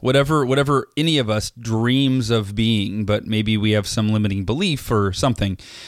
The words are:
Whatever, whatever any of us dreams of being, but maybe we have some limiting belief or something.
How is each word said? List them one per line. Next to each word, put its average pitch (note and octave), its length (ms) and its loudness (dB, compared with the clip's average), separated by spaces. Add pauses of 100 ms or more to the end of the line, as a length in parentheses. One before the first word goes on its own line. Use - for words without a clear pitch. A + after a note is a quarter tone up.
Whatever, C#3 460 2
whatever C3+ 500 0
any D#3 220 0
of A#2 100 0
us G#2+ 300 -2
dreams A#2+ 720 0
of G#2 240 0
being, G#2+ 500 0
but G#2 220 0
maybe A2 320 0
we G#2+ 140 2
have G#2 140 2
some G#2+ 220 -2
limiting G2+ 360 0
belief C#3+ 460 -2
or G2+ 220 2
something. G2+ 460 -2 (280)